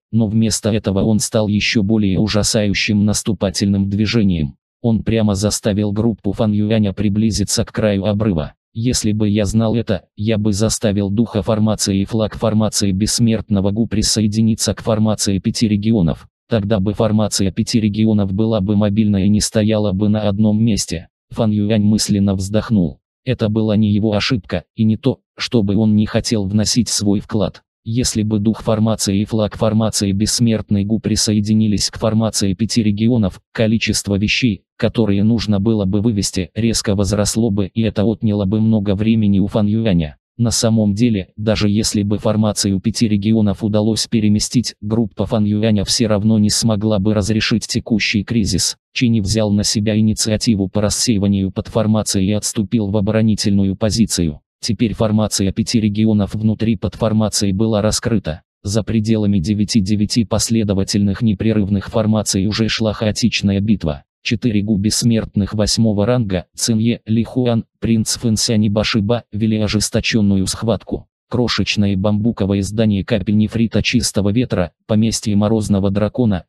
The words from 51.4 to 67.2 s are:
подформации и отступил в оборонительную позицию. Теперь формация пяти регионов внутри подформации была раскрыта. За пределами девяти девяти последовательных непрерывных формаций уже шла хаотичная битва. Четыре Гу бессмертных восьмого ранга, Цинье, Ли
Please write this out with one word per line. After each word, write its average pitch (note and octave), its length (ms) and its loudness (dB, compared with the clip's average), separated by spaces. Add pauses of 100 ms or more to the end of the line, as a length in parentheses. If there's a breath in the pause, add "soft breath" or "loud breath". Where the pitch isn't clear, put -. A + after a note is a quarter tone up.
подформации G#2+ 760 0
и G#2 60 0
отступил G#2 560 -2
в G2+ 80 -2
оборонительную G2+ 800 0
позицию. F#2+ 640 0 (200)
Теперь G#2+ 340 -2
формация G#2+ 580 0
пяти A2+ 280 0
регионов G#2+ 540 0
внутри A2 420 0
подформации G#2+ 760 -2
была G#2+ 300 0
раскрыта. G2+ 600 -2 (200)
За G#2+ 220 -2
пределами G#2+ 560 0
девяти G#2 400 0
девяти G#2 440 0
последовательных G2+ 960 0
непрерывных G#2 680 0
формаций G#2+ 580 0
уже A2 220 0
шла G#2+ 240 -2
хаотичная G2+ 680 0
битва. F2+ 440 -2 (180)
Четыре G#2+ 400 -2
Гу G#2 140 0
бессмертных G#2+ 800 0
восьмого G#2 520 2
ранга, G#2+ 480 0
Цинье, A2+ 520 0
Ли A2 180 0